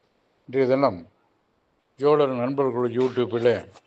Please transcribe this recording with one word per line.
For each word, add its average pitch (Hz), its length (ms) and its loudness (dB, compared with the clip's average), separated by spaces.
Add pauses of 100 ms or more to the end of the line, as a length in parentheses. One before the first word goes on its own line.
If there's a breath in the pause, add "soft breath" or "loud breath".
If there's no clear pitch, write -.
(460)
இன்றைய 131 260 0
தினம் 131 280 0 (1000)
ஜோடர் 147 400 2
நண்பர்கள் 123 560 -2
YouTube-லே 120 580 0 (300)